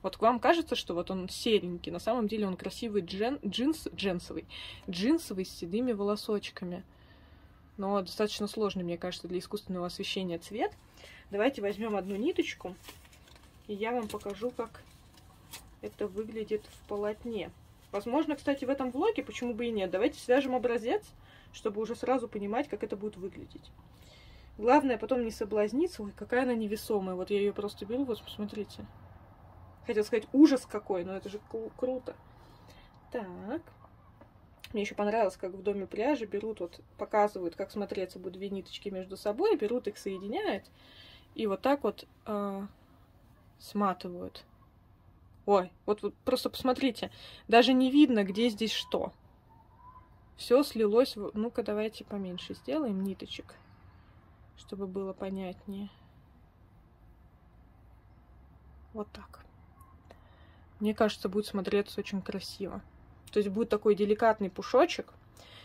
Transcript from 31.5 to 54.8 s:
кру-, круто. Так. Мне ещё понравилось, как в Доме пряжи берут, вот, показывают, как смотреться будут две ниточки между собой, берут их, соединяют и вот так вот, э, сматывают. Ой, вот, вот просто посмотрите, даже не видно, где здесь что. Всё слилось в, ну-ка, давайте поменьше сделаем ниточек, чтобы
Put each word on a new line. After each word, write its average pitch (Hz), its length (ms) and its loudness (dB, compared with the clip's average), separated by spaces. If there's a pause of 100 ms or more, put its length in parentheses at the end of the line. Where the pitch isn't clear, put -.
кру-, 226 260 -8
круто. 254 400 -4 (960)
Так. 202 500 -6 (1080)
Мне 208 100 -2
ещё 208 120 -6
понравилось, 208 420 2
как 180 160 -8
в 190 100 -12
Доме 196 240 -2
пряжи 233 400 0
берут, 214 340 -6
вот, 175 200 -8 (180)
показывают, 208 560 2
как 196 160 -6
смотреться 202 480 -6
будут 185 200 -10
две 196 120 -6
ниточки 196 380 -8
между 190 280 -8
собой, 302 400 2
берут 240 300 0
их, 202 120 -4
соединяют 202 640 -2 (720)
и 226 100 -2
вот 196 160 0
так - 220 4
вот, - 240 -2 (180)
э, 202 400 -4 (920)
сматывают. 185 840 -2 (1040)
Ой, 190 240 6 (160)
вот, 208 160 2
вот 202 120 -4 (100)
просто 254 240 2
посмотрите, 254 600 0 (360)
даже 233 260 10
не 254 180 6
видно, 254 340 8
где 202 240 2
здесь 214 240 0
что. - 400 -2 (1200)
Всё 269 280 6
слилось 220 520 4
в, 202 180 -6
ну-ка, 226 280 -2
давайте 214 420 -4
поменьше 190 500 -8
сделаем 240 500 -2
ниточек, - 500 -8 (1040)
чтобы 196 300 -8